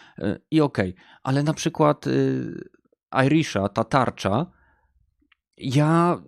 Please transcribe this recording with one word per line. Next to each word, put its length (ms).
y, 220
i 100
okej. 340
Ale 200
na 120
przykład, 520
y, 640
Irisha, 420
ta 160
tarcza, 640
ja 720